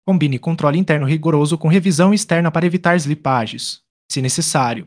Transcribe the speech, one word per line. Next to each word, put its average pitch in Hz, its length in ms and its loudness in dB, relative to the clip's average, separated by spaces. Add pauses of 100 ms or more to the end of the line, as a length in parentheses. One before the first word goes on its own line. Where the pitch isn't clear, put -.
Combine 147 340 0
controle 160 400 0
interno 156 260 0
rigoroso 151 520 0
com 156 100 -4
revisão 180 460 4
externa 170 360 0
para 165 160 0
evitar 175 320 2
slipagens. 131 840 -4 (280)
Se 139 100 -4
necessário, 127 640 -2